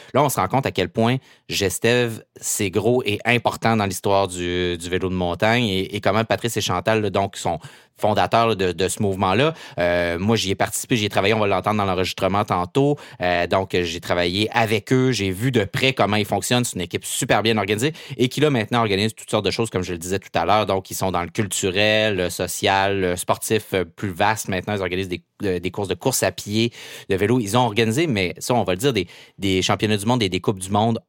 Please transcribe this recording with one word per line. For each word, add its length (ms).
là, 80
on 60
se 100
rend 80
compte 180
à 60
quel 180
point 280
Gestev, 720
c'est 340
gros 340
et 200
important 520
dans 80
l'histoire 420
du, 480
du 140
vélo 200
de 40
montagne 520
et, 300
et 60
comment 240
Patrice 320
et 40
Chantal, 420
là, 80
donc, 260
sont 220
fondateurs, 500
là, 80
de, 160
de 160
ce 160
mouvement-là. 500
Euh, 400
moi, 180
j'y 140
ai 60
participé, 400
j'y 100
ai 40
travaillé, 260
on 40
va 60
l'entendre 320
dans 80
l'enregistrement 580
tantôt. 540
Euh, 240
donc, 340
j'ai 200
travaillé 540
avec 380
eux, 200
j'ai 180
vu 220
de 140
près 280
comment 220
ils 100
fonctionnent. 380
C'est 140
une 40
équipe 240
super 380
bien 160
organisée 340
et 100
qui, 120
là, 100
maintenant, 300
organise 340
toutes 160
sortes 160
de 60
choses, 180
comme 140
je 80
le 80
disais 180
tout 160
à 120
l'heure. 200
Donc, 240
ils 60
sont 160
dans 100
le 80
culturel, 840
le 160
social, 680
le 180
sportif, 580
euh, 100
plus 240
vaste. 380
Maintenant, 260
ils 80
organisent 280
des, 120
euh, 160
des 100
courses 200
de 40
course 300
à 80
pied, 400
de 80
vélo. 240
Ils 160
ont 100
organisé, 420
mais 320
ça, 160
on 80
va 100
le 60
dire, 140
des, 120
des 240
championnats 360
du 100
monde 160
et 60
des 100
coupes 200
du 120
monde 260